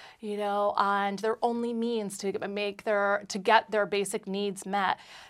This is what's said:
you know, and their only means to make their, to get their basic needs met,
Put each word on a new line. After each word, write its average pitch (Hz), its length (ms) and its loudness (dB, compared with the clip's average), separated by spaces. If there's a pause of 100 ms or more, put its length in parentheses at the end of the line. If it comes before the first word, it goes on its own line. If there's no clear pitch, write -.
(200)
you 208 160 -6
know, 202 400 0
and 202 420 2
their 220 240 0
only 233 300 0
means 226 460 -2
to 196 300 -4
make 202 360 -4
their, 202 440 2
to 214 100 -4
get 220 320 6
their 208 160 2
basic 202 420 -2
needs 196 360 -4
met, 196 340 0 (320)